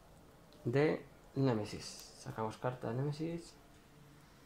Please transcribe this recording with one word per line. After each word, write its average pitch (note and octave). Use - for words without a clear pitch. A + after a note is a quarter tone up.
de C#3+
Némesis. A2
Sacamos A2
carta B2+
de A2+
Némesis. D#3